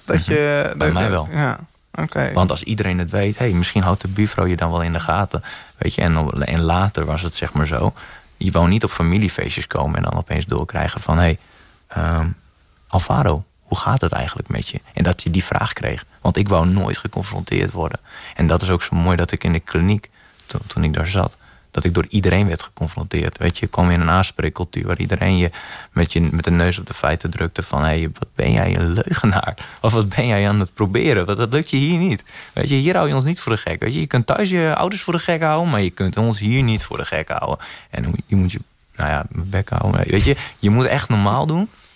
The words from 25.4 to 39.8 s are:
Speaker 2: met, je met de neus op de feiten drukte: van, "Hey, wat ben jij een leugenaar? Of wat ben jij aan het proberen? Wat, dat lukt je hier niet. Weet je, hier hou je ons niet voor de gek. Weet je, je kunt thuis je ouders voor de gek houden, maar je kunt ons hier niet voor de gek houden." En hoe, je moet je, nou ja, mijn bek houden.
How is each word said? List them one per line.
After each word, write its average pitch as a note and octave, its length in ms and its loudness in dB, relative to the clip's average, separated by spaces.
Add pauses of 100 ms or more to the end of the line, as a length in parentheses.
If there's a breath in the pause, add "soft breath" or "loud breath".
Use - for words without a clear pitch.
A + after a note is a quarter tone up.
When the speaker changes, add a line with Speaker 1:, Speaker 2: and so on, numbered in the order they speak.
Speaker 2:
met, E2+ 200 2
je E2+ 80 2
met E2 240 2
de - 60 2
neus F2 280 4
op - 80 -10
de - 80 -12
feiten D#2+ 360 -2
drukte: E2 320 -4
van, C#2+ 200 -2
"Hey, D#2 360 0
wat - 160 -6
ben - 180 2
jij F2+ 240 2
een E2+ 160 0
leugenaar? - 880 -2
Of A2+ 120 2
wat G#2+ 160 2
ben G#2 180 -2
jij G2+ 220 2
aan G#2 120 2
het F#2 140 -2
proberen? G2+ 520 2
Wat, G2+ 100 -2
dat A#2 160 0
lukt D#3 180 0
je C3+ 60 0
hier D#3+ 220 2
niet. E3+ 260 0 (280 loud breath)
Weet - 160 0
je, C#3 60 2
hier D3+ 220 2
hou E3 120 2
je C#3 60 0
ons C3 100 2
niet F3 160 0
voor - 120 -2
de G#2+ 60 0
gek. - 220 -4
Weet B2+ 140 -2
je, D#3+ 60 -2
je D3+ 60 -2
kunt - 200 2
thuis G3 240 0
je E3 260 2
ouders F#3 260 -2
voor F3 100 -4
de F3 60 2
gek E3 240 0
houden, D#3+ 280 2
maar G#2 120 2
je F2 80 2
kunt F#2 260 -2
ons A2 220 2
hier A#2 240 2
niet A2 220 2
voor - 120 -10
de - 80 -4
gek D#2 240 -4
houden." - 360 -4 (260 loud breath)
En - 140 -4
hoe, - 100 -2 (120)
je G#2 100 0
moet F#2 160 2
je, - 80 -6 (360)
nou D2+ 140 -2
ja, D2 200 -2
mijn F#2+ 200 -6
bek G2 180 -2
houden. F2+ 420 0